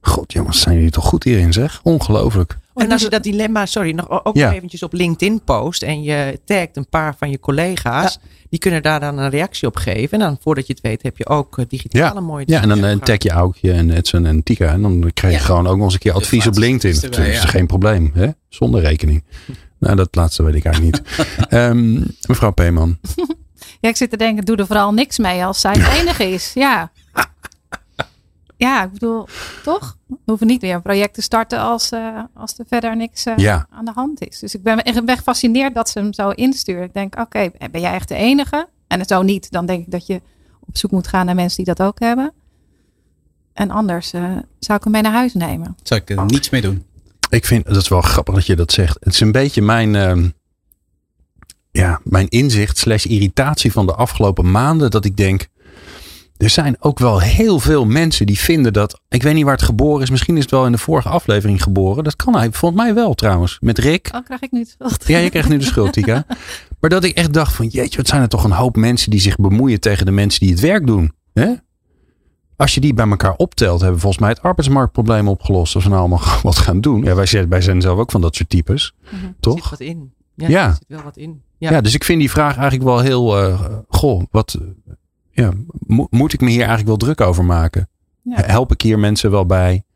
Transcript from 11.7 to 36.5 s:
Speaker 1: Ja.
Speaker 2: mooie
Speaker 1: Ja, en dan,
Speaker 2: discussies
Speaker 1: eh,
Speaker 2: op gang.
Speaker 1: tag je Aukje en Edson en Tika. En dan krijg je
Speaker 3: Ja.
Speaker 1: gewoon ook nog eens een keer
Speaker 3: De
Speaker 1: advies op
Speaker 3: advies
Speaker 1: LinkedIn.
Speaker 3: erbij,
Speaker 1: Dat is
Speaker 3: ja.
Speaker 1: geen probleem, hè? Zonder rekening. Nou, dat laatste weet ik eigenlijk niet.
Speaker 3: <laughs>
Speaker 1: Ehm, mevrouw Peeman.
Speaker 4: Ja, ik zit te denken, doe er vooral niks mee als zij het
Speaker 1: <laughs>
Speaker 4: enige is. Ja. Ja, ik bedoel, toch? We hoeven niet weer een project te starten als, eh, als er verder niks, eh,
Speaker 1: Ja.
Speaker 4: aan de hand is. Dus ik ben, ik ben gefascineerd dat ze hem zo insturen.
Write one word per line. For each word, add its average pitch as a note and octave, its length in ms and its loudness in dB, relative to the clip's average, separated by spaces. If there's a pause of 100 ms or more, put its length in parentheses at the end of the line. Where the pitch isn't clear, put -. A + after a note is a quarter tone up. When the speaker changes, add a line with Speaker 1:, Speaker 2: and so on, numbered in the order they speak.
Speaker 1:
Ja. G3+ 60 -8
Speaker 2:
mooie D#3 260 -8
Speaker 1:
Ja, D#3 160 2
en G#2 60 2
dan, G#2 100 4
Speaker 2:
discussies G2+ 140 2
Speaker 1:
eh, G2+ 80 0
Speaker 2:
op F#2+ 60 -6
gang. G#2+ 140 2
Speaker 1:
tag G2 120 0
je E2+ 60 2
Aukje F2+ 340 0
en E2+ 180 2
Edson E2+ 360 2
en D#2 160 2
Tika. - 300 0
En F#2 100 0
dan F2 320 2
krijg F2 200 2
je D#2+ 60 2
Speaker 3:
Ja. - 60 -4
Speaker 1:
gewoon F2+ 200 2
ook F#2+ 100 2
nog G2+ 80 0
eens F#2+ 100 2
een F#2+ 60 0
keer G2+ 120 0
Speaker 3:
De F#2 60 0
Speaker 1:
advies G#2+ 280 0
op A2+ 60 2
Speaker 3:
advies G#2 160 2
Speaker 1:
LinkedIn. G2 340 0
Speaker 3:
erbij, - 160 -6
Speaker 1:
Dat D#2 160 2
is - 80 -2
Speaker 3:
ja. E2+ 60 2
Speaker 1:
geen F#2 180 2
probleem, F#2 480 2
hè? F#2 140 2 (200)
Zonder A#2+ 320 0
rekening. D#2 440 0 (540)
Nou, - 180 0
dat F#2 180 0
laatste E2+ 280 0
weet D#2 120 2
ik D#2 100 0
eigenlijk D#2+ 320 2
niet. - 300 -4
Speaker 3:
<laughs> - 220 -4
Speaker 1:
Ehm, A#2+ 440 2 (360)
mevrouw - 240 2
Peeman. E2+ 460 2 (840)
Speaker 4:
Ja, A3+ 80 0
ik A3+ 80 -2
zit A#3+ 140 -2
te A3+ 60 -6
denken, G#3+ 280 -2
doe A3 120 0
er G3+ 100 -2
vooral G#3 260 0
niks B3+ 260 -2
mee F3+ 260 -2
als F#3+ 160 -4
zij G3 180 0
het - 160 4
Speaker 1:
<laughs> D#4 60 0
Speaker 4:
enige E4+ 300 0
is. F#3 240 -6
Ja. B3 360 0 (1700)
Ja, A#3+ 280 0
ik F#3 80 -12
bedoel, A3+ 340 -6 (380)
toch? D4 320 -6 (100)
We B3+ 180 -14
hoeven A3 220 -2
niet B3 140 2
weer F#3 140 -4
een F3 80 -8
project G3+ 320 -2
te A3+ 80 -10
starten A3+ 360 -2
als, A3+ 320 -4
eh, A3+ 280 -10 (160)
als - 240 -16
er A#3 100 -14
verder A#3 280 -4
niks, A3+ 280 -8
eh, A3+ 120 -4
Speaker 1:
Ja. G3 340 -2
Speaker 4:
aan A3+ 140 -14
de A3+ 100 -8
hand C4 340 -8
is. - 100 -20
Dus G#3 160 -14
ik G3 80 -14
ben, A3 220 0
ik A#3+ 200 -2
ben B3 120 0
gefascineerd B3+ 580 -2
dat A3+ 140 -4
ze - 100 -8
hem G#3 140 -4
zo G3+ 180 -4
insturen. G3+ 520 -4